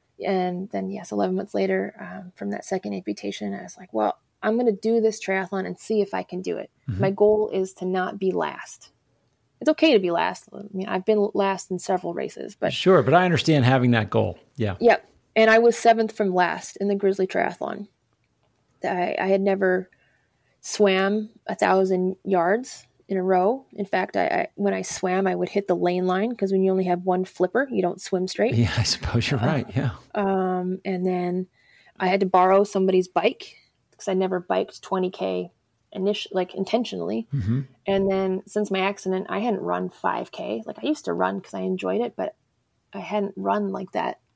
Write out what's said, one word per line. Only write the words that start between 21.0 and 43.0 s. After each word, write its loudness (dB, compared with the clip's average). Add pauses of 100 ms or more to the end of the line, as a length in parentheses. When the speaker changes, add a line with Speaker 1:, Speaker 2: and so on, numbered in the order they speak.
Speaker 1:
a -6
thousand 2
yards, 0 (260)
in 0
a 0
row. 2 (100)
In -6
fact, -2
I, 2
I, -2
when 0
I -4
swam, -2
I 0
would -2
hit -2
the 2
lane 0
line, 0
'cause -2
when 2
you 4
only 2
have 0
one 0
flipper, -2
you 0
don't -2
swim -2
straight. 0
Speaker 2:
Yeah, 2
I 2
suppose -2
you're 0
Speaker 1:
Uh, 0
Speaker 2:
right. 0 (100)
Yeah. 0 (260)
Speaker 1:
um, -2
and -2
then -2 (540)
I 0
had 2
to 4
borrow 6
somebody's 2
bike, 0 (420)
'cause -8
I 0
never 0
biked -2
twenty -2
K -6 (420)
init-, -4
like, -4
intentionally. -4
Speaker 2:
Mm-hmm. 0 (260)
Speaker 1:
And 2
then -2
since -4
my -2
accident, -4
I -4
hadn't -2
run -4
five -6
K. -8
Like, -12
I -6
used -4
to -4
run -2
'cause -14
I -6
enjoyed -2
it, -6
but -6 (600)
I -10